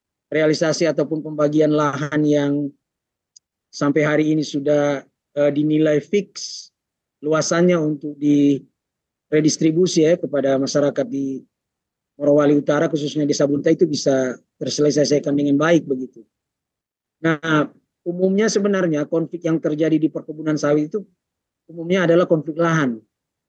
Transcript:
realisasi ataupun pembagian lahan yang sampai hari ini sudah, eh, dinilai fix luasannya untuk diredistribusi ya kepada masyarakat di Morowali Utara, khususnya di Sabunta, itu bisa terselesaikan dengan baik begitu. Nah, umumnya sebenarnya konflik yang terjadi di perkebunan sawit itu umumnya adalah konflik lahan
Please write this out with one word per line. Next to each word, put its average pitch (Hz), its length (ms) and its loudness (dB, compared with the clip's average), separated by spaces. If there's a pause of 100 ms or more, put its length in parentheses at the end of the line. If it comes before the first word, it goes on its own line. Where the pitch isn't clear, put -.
(320)
realisasi 156 560 0
ataupun 156 320 -2
pembagian 151 560 0
lahan 147 480 -2
yang 143 480 0 (960)
sampai 147 400 0
hari 151 240 0
ini 156 160 0
sudah, 147 560 -2 (320)
eh, 147 160 2
dinilai 151 480 0
fix - 720 -6 (480)
luasannya 165 560 2
untuk 151 400 -4
diredistribusi 151 1900 0
ya 170 80 4
kepada 135 400 -2
masyarakat 143 480 0
di 135 400 -6 (720)
Morowali 143 400 4
Utara, 147 320 0
khususnya 151 400 -4
di 143 80 0
Sabunta, 143 320 0
itu 165 160 4
bisa 135 560 0 (160)
terselesaikan 143 800 0
dengan 143 240 2
baik 156 240 2
begitu. 127 400 -8 (1040)
Nah, 156 400 0 (400)
umumnya 190 400 0
sebenarnya 190 560 0
konflik 165 400 -4
yang 160 160 0
terjadi 156 400 0
di 156 80 0
perkebunan 156 480 -6
sawit 151 400 0
itu 202 80 -6 (640)
umumnya 170 400 -2
adalah 170 160 4
konflik 160 320 -2
lahan 156 480 0 (460)